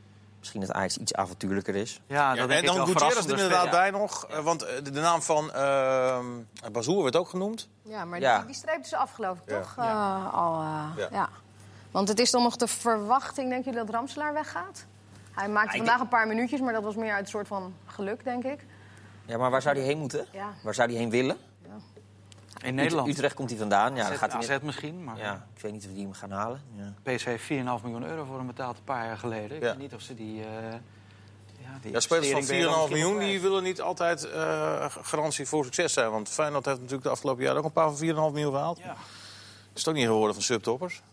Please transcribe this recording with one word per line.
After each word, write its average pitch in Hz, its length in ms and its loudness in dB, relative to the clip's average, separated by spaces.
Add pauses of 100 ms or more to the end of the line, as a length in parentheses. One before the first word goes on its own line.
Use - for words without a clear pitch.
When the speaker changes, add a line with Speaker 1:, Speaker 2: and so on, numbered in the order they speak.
(380)
Speaker 1:
Misschien - 220 -8
dat 95 120 -4
Ajax 95 260 -2
iets - 160 -2
avontuurlijker 95 600 -2
is. 107 320 -4
Speaker 2:
Ja, 139 220 2
dat 127 80 2
Speaker 3:
Ja, 127 100 2
Speaker 2:
denk 123 40 2
Speaker 3:
en 147 80 6
Speaker 2:
ik 143 80 2
Speaker 3:
dan 175 100 4
Speaker 2:
wel 185 100 2
Speaker 3:
Gutierrez 180 300 6
er 214 60 2
Speaker 2:
verrassender 196 220 2
Speaker 3:
inderdaad 180 220 4
Speaker 2:
speelt. 185 260 4
Speaker 3:
bij 196 80 -2
nog. - 260 -4
Eh, 151 180 -6
want, 160 180 2
eh, 120 120 -6 (100)
de, 139 60 -8
de 139 100 -2
naam 165 220 4
van, 156 300 2
ehm, 127 1200 2
Bazoer 143 300 2
werd 131 140 4
ook 170 120 2
genoemd. 202 400 -4 (140)
Speaker 4:
Ja, 214 220 -10
maar 175 160 -6
Speaker 1:
Ja. 123 180 6
Speaker 4:
die, 92 80 -2
die 269 80 -12
streepten - 340 -4
ze - 80 -4
af, 254 160 -2
geloof 185 320 -4
ik, - 60 -10
Speaker 3:
Ja. 208 100 -2
Speaker 4:
toch? - 160 -10
Speaker 3:
Ja. 214 400 0 (100)
Speaker 4:
Eh, - 80 -6
al, 165 260 2
eh, 156 260 -2 (100)
Speaker 3:
Ja. 101 140 -2
Speaker 4:
ja. - 180 0 (640)
Want 190 180 2
het 208 100 0
is 247 120 6
dan 247 120 4
nog 240 140 2
de 240 120 2
verwachting, 240 800 0
denk 254 140 -2
jullie, 240 160 -4
dat 220 100 -4
Ramselaar 285 420 -4
weggaat? 330 540 -6 (460)
Hij 196 160 -4
maakte 214 200 4
Speaker 1:
Ja, - 40 -4
ik - 40 -2
Speaker 4:
vandaag 226 220 4
Speaker 1:
denk - 20 2 (120)
Speaker 4:
een 240 60 6
paar 220 80 4
minuutjes, 240 340 0
maar 247 120 0
dat 220 100 0
was 208 120 -2
meer 220 180 -2
uit 202 120 0
een - 60 -12
soort 208 160 -4
van 190 280 -8 (120)
geluk, 208 380 -6
denk 247 200 -4
ik. 294 200 -6 (640)
Speaker 1:
Ja, 117 120 -4
maar 127 120 4
waar 131 120 4
zou 143 140 4
hij 135 80 0
heen 147 140 2
moeten? 151 340 -4
Speaker 4:
Ja. 202 200 -10 (100)
Speaker 1:
Waar 107 120 -4
zou 120 160 4
hij 117 80 -2
heen 117 120 0
willen? 127 260 4 (300)
Speaker 4:
Ja. - 40 -18 (960)
Speaker 2:
In 127 80 -2
Nederland. 143 340 2
Speaker 1:
Ut-, 143 60 2
Utrecht 135 200 0
komt 127 160 -4
hij 113 80 -6
vandaan. 107 360 4
Ja, 123 80 -2
Speaker 2:
A - 20 2
Z, 104 40 0
Speaker 1:
dan 107 100 -2
gaat 104 140 0
hij 117 80 -2
Speaker 2:
A 117 40 -2
Z 120 40 -4
Speaker 1:
net 139 140 0
Speaker 2:
misschien, 151 420 -8
maar 113 140 -10
Speaker 1:
Ja, 101 360 -6
ik - 80 -20
weet 104 100 -6
niet 104 140 -12
of 95 60 -12
die 98 100 -8
hem 98 100 -8
gaan 98 180 -12
halen. 113 300 -4 (160)
Ja. 101 360 -8
Speaker 2:
P 120 60 0
S - 40 -4
V 117 180 -2
vierenthalf 123 420 -2
miljoen 120 220 -8
euro 160 200 -6
voor 131 120 -10
hem 127 100 -6
betaald 123 300 -8
een - 80 -20
paar 120 220 -4
jaar 113 120 -6
geleden. 113 380 -6
Ik 156 60 -6
Speaker 3:
Ja. 120 60 2
Speaker 2:
weet 123 100 -2
niet 135 160 -12
of 104 60 -12
ze 127 140 -14
die, 110 260 -10
eh, 110 60 -8 (1120)
ja, - 240 -16
die 107 100 -8
Speaker 3:
Ja, 117 80 2
spelers - 60 0
van 165 120 4
Speaker 2:
investering 139 280 2
ben 139 100 2
je 170 60 4
dan - 0 -
Speaker 3:
vier - 0 -
en 165 100 6
een - 60 4
half 156 120 4
miljoen, 160 260 4
Speaker 2:
misschien - 20 0
Speaker 3:
die 202 140 0
Speaker 2:
nog 196 60 0
kwijt. 175 40 -4
Speaker 3:
willen 190 200 4
niet 185 180 -2
altijd, 170 440 0
eh, 156 680 0
g-, - 180 -12
garantie 147 400 0
voor 151 160 2
succes 156 280 0
zijn. 117 180 4
Want 110 180 -2
Feyenoord 147 360 0
heeft 135 140 0
natuurlijk 127 260 -6
de 139 60 2
afgelopen 127 320 -2
jaren 135 160 2
ook 151 60 0
een 156 80 -2
paar 160 160 4
van 147 80 -2
vier 160 140 -2
en 156 40 2
een 156 80 0
half 156 100 2
miljoen 147 200 0
gehaald. 151 260 -2
Speaker 2:
Ja. 175 140 -12 (800)
Speaker 3:
Is - 80 -8
het - 80 0
ook 160 60 2
niet 131 120 4
geworden 107 280 6
van 101 80 -6
subtoppers? 127 600 0 (100)